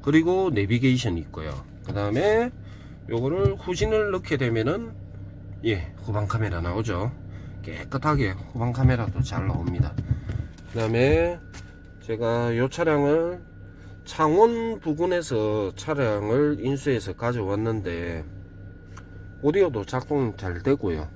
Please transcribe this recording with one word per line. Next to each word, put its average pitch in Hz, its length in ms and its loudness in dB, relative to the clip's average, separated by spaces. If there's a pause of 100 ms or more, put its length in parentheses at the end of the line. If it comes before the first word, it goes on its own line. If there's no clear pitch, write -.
그리고 170 480 4
내비게이션 117 640 4
있고요. 76 460 -8 (220)
그 - 80 -6
다음에 185 580 2 (580)
요거를 165 460 2
후진을 208 560 2
넣게 180 260 0
되면은, 131 540 0 (760)
예, 98 280 0 (100)
후방 104 240 -2
카메라 92 340 0
나오죠. 101 500 -2 (520)
깨끗하게 135 680 0 (200)
후방 120 220 -2
카메라도 127 480 2
잘 - 260 -2
나옵니다. - 480 0 (760)
그 113 80 -2
다음에 147 600 4 (640)
제가 117 560 0
요 127 100 4
차량을 160 760 2 (640)
창원 220 760 4
부근에서 139 960 0
차량을 135 800 2
인수해서 127 540 0
가져왔는데 98 1120 -2 (1160)
오디오도 147 440 2
작동 127 500 0
잘 90 260 -4
되고요. 98 540 0